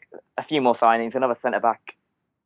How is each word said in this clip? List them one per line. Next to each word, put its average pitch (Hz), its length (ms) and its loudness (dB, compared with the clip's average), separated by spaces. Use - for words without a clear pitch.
a - 40 -6
few 151 180 -2
more 123 160 4
signings, 113 360 2
another 127 300 -2
centre-back, 110 380 -2